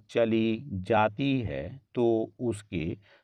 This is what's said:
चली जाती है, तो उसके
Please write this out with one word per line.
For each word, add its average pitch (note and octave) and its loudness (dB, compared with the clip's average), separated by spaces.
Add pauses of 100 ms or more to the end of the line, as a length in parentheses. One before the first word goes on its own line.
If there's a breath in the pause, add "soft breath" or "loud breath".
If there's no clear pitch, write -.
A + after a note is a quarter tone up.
चली A2+ 2
जाती G#2+ 2
है, F2 -6 (140)
तो A2+ 2
उसके G2+ -4 (280 soft breath)